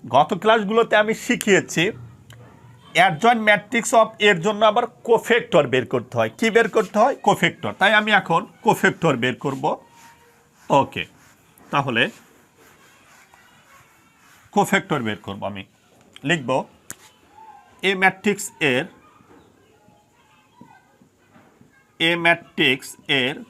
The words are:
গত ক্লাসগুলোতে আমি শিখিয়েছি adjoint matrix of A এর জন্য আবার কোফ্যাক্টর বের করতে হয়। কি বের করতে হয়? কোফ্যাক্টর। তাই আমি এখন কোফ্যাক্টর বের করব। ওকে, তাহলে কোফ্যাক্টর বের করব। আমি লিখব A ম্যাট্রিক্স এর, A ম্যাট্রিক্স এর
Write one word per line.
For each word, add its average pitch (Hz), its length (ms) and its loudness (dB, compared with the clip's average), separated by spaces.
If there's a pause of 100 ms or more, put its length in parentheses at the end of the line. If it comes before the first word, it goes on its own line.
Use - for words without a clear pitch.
গত 127 260 2 (120)
ক্লাসগুলোতে 214 520 2 (100)
আমি 214 100 -2 (120)
শিখিয়েছি 185 580 0 (1200)
adjoint 220 440 2
matrix 214 360 0 (160)
of 220 80 2
A - 60 -18 (120)
এর 202 180 4
জন্য 208 160 -2 (100)
আবার 233 140 0 (220)
কোফ্যাক্টর 175 560 2 (100)
বের 127 200 0
করতে 120 260 -6
হয়। 110 200 0
কি 220 160 -2
বের 226 200 4
করতে 208 260 -2
হয়? 190 140 2 (120)
কোফ্যাক্টর। 165 520 -2
তাই 196 200 2
আমি 214 200 -2
এখন 175 220 -2 (240)
কোফ্যাক্টর 170 480 0 (100)
বের 127 200 -2
করব। 135 200 -6 (1040)
ওকে, 131 340 0 (680)
তাহলে 131 300 0 (2500)
কোফ্যাক্টর 190 520 0
বের 104 180 -6
করব। 104 160 -12 (100)
আমি 98 120 -14 (680)
লিখব 143 200 -4 (1400)
A - 20 0 (100)
ম্যাট্রিক্স 190 440 -2 (260)
এর, 131 140 -2 (3250)
A 165 120 0 (140)
ম্যাট্রিক্স 160 640 0 (300)
এর 127 140 -2 (160)